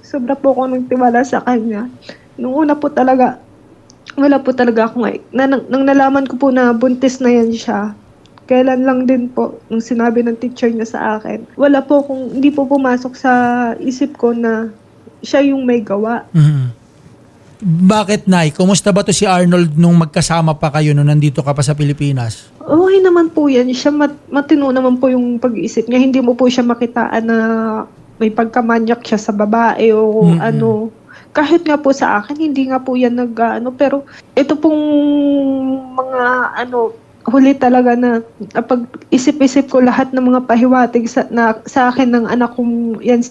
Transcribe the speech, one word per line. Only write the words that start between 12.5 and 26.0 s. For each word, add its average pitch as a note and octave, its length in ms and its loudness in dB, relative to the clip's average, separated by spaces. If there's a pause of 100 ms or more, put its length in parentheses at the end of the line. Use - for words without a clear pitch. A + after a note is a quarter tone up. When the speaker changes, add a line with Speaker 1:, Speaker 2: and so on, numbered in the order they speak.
Speaker 1:
pumasok B3+ 480 -2
sa C4 180 -2 (460)
isip C4+ 400 -6
ko A#3 160 0
na A3+ 400 -4 (480)
siya C#4+ 240 0
yung C#4 160 0
may B3 180 0
gawa. G#3+ 520 -4
Speaker 2:
Mhm. D3 500 2 (840)
Bakit, G3 640 2
Nay? E3+ 240 2
Kumusta F#3+ 400 0
ba G3 100 2
to G3+ 80 -4
si G3 160 0
Arnold F3+ 480 2
nung E3+ 220 4
magkasama E3 580 0
pa D3+ 160 -2
kayo D3+ 220 0
nung C#3+ 160 2
nandito D3 340 2
ka C#3 80 -4
pa C#3+ 140 -2
sa B2+ 100 0
Pilipinas? C#3+ 840 -4
Speaker 1:
Okay F#4 400 2
naman F4 320 2
po D4 160 0
yan. B3+ 240 2
Siya B3+ 180 0
mat-, D4 380 -2
matino C#4 420 0
naman B3+ 300 2
po C4+ 80 2
yung B3 320 0
pag-iisip A3+ 480 -4
niya. A#3+ 100 0
Hindi C4 220 2